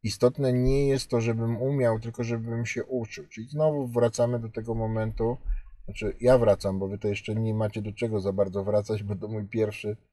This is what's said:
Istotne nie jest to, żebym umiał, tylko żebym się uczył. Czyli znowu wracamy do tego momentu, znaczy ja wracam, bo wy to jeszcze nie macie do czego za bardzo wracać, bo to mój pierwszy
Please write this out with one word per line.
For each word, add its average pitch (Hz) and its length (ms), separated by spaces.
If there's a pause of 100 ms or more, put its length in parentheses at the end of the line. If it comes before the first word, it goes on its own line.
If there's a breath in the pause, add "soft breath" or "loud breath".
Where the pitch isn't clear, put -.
Istotne 127 500
nie 131 360
jest 135 220
to, 120 100
żebym 113 420
umiał, 127 380
tylko 117 240
żebym 117 420
się - 180
uczył. 113 440
Czyli 113 200
znowu 147 380
wracamy 120 520
do 113 100
tego 113 260
momentu, 113 640 (480 loud breath)
znaczy 104 360
ja 123 180
wracam, 98 400
bo 95 100
wy 98 100
to 107 100
jeszcze 101 260
nie 110 200
macie 107 280
do 104 100
czego 110 280
za 95 120
bardzo 98 320
wracać, 104 380
bo 101 140
to 104 120
mój 107 160
pierwszy 104 520 (160)